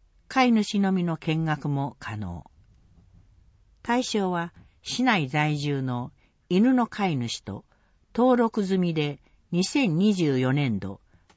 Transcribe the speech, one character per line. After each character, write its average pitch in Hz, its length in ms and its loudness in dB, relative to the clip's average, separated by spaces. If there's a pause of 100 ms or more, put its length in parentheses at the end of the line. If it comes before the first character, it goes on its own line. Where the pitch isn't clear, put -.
(280)
飼 262 160 2
い 247 80 4
主 214 280 2
の 196 120 2
み 185 120 0
の 170 120 -2
見 160 300 -2
学 147 240 -2
も 139 280 -4
可 107 200 -10
能。 87 260 -10 (1400)
対 240 200 0
象 196 280 0
は、 170 220 -4 (300)
市 - 200 -6
内 202 260 2
在 151 280 0
住 143 240 -2
の 127 320 -6 (380)
犬 214 220 4
の 247 140 2
飼 202 220 -4
い 156 80 0
主 120 260 -6
と、 101 220 -12 (500)
登 247 260 4
録 226 240 0
済 190 140 0
み 175 160 2
で 147 260 -4 (320)
二 175 120 2
千 214 320 0
二 202 180 4
十 151 240 2
四 127 140 0
年 135 260 0
度、 95 220 -10 (360)